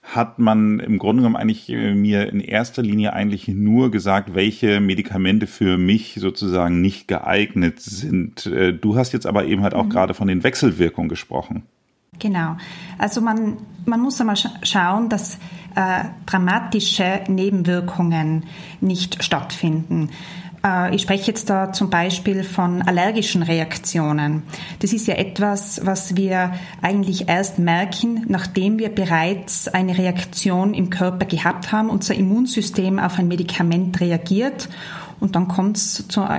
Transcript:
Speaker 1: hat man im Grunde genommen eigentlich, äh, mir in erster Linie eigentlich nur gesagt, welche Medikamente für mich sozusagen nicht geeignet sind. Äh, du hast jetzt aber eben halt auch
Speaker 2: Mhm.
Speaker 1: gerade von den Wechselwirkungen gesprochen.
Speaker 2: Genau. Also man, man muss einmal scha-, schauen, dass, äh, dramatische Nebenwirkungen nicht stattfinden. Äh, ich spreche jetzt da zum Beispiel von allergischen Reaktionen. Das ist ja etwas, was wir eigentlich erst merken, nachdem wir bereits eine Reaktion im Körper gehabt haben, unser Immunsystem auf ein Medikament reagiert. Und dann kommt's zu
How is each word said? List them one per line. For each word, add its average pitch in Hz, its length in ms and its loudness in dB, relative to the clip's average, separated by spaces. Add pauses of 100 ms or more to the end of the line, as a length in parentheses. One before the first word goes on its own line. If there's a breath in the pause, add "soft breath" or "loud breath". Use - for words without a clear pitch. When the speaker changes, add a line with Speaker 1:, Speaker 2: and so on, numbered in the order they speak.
Speaker 1:
hat - 340 -2
man 107 440 4
im 104 180 0
Grunde 110 240 2
genommen 117 120 4
eigentlich, 110 340 -2
äh, 110 260 0
mir 101 360 2
in 101 80 -2
erster 117 440 -2
Linie 107 300 2
eigentlich 101 340 -2
nur 107 420 4
gesagt, 98 460 0
welche 104 440 2
Medikamente 98 680 2
für 92 320 2
mich 104 400 2
sozusagen 90 600 0
nicht 95 280 0
geeignet - 720 0
sind. 92 680 -4
Äh, 92 280 2
du 104 240 0
hast 127 160 0
jetzt 113 120 -4
aber 98 200 2
eben 98 180 2
halt 101 100 0
auch 113 120 2
Speaker 2:
Mhm. 202 40 -2
Speaker 1:
gerade 95 240 2
von 98 140 0
den 92 160 2
Wechselwirkungen 90 680 2
gesprochen. - 540 -8 (560)
Speaker 2:
Genau. 170 360 -2 (440 loud breath)
Also 208 200 0
man, 220 380 0 (280)
man 233 140 0
muss 262 220 0
einmal 214 140 2
scha-, - 160 -2 (120)
schauen, 202 460 2
dass, - 300 -4 (360 loud breath)
äh, 185 280 0 (240)
dramatische 190 1000 0
Nebenwirkungen 175 1160 0 (380 loud breath)
nicht 185 420 -2
stattfinden. 160 840 -2 (540 loud breath)
Äh, 185 320 2
ich 202 60 2
spreche 196 260 0
jetzt 220 220 -2
da 190 240 0
zum 196 160 0
Beispiel 185 540 0
von 180 380 0
allergischen 180 640 2
Reaktionen. 156 1000 0 (360 loud breath)
Das 202 140 0
ist 220 140 -2
ja 190 80 0
etwas, 202 680 -2
was 190 300 -2
wir 185 380 2 (280 loud breath)
eigentlich 185 460 0
erst 180 320 0
merken, 190 680 0
nachdem 190 520 0
wir 220 100 -2
bereits 180 800 0
eine 185 300 2
Reaktion 185 760 0
im 180 160 0
Körper 180 360 -2
gehabt 175 460 -2
haben, 220 180 2
unser 196 260 0
Immunsystem 196 840 2
auf 180 200 0
ein 180 80 4
Medikament 175 720 0
reagiert. 185 720 0 (520 loud breath)
Und 196 160 0
dann 180 100 2
kommt's 190 640 0
zu - 180 0 (120)